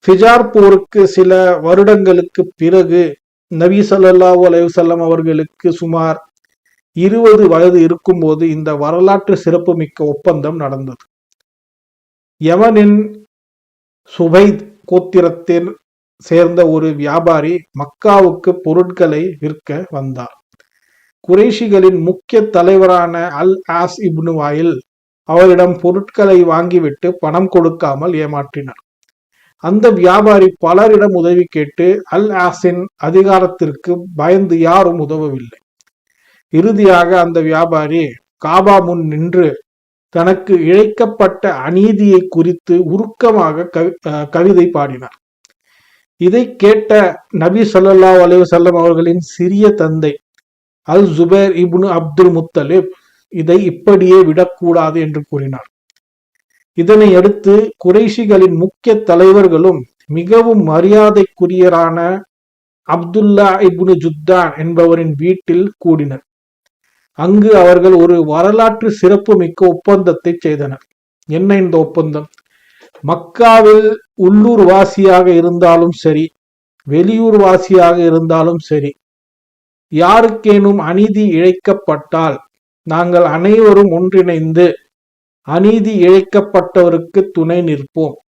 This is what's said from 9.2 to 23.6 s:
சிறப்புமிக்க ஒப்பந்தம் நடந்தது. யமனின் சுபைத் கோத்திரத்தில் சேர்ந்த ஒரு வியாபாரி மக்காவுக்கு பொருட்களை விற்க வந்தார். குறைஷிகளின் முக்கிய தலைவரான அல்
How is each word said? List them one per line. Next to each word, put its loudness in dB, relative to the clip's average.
சிறப்புமிக்க -4
ஒப்பந்தம் -4
நடந்தது. -12
யமனின் 2
சுபைத் 0
கோத்திரத்தில் -2
சேர்ந்த 0
ஒரு -2
வியாபாரி -4
மக்காவுக்கு 0
பொருட்களை -4
விற்க -12
வந்தார். -14
குறைஷிகளின் 2
முக்கிய -2
தலைவரான 0
அல் -4